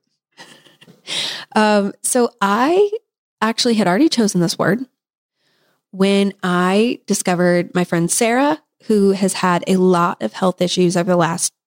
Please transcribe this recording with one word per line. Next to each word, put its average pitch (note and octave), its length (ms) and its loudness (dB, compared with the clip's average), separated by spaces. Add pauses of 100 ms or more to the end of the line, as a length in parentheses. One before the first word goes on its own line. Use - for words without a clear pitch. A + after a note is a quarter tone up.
(1600)
Um, G#3 360 2 (100)
so A#3+ 280 0 (100)
I D4 520 0 (480)
actually A3+ 340 0
had G#3 140 0
already A3 200 4
chosen G3+ 320 0
this E3 160 0
word G3 220 0 (1120)
when G3 420 0 (120)
I F#3 640 0
discovered F3 680 0
my F3+ 80 0
friend F3 260 -2
Sarah, C4 540 0 (220)
who G3+ 260 2
has G3 220 0
had F3 340 -2
a F#3+ 120 2
lot F3+ 440 2
of G#3+ 100 -6
health - 280 -2
issues F3+ 360 0
over F3 140 0
the F3 60 2
last F3 360 -2 (140)